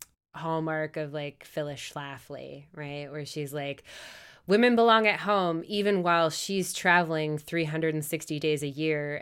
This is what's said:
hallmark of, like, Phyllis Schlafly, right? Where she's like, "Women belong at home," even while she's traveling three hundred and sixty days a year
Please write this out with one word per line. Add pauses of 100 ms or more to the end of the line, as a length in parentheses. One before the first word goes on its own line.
(360)
hallmark
of,
like,
Phyllis
Schlafly, (100)
right?
Where
she's
like, (640)
"Women
belong
at
home,"
even
while
she's
traveling
three
hundred
and
sixty
days
a
year